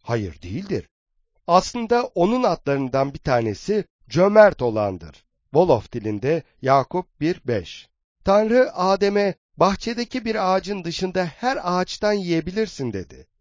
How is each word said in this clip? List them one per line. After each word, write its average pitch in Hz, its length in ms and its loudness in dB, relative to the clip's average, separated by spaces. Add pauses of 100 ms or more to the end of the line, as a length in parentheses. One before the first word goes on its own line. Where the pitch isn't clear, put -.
Hayır, 104 400 -6
değildir. 131 460 -8 (600)
Aslında 226 580 0
onun 220 380 0
adlarından 139 720 -2
bir - 60 -14
tanesi 123 680 -2 (240)
cömert 202 520 6
olandır. 101 640 -4 (180)
Wolof 147 480 2
dilinde 110 520 -4 (180)
Yakup 135 600 -2
bir 165 240 -2
beş. 107 440 -6 (340)
Tanrı 220 500 4
Adem'e, 196 600 0 (220)
"Bahçedeki 220 680 -2
bir 196 280 0
ağacın 190 300 -4
dışında 180 420 -4
her 254 380 -4
ağaçtan 180 500 -2
yiyebilirsin." 175 800 -4
dedi. 87 340 -12 (140)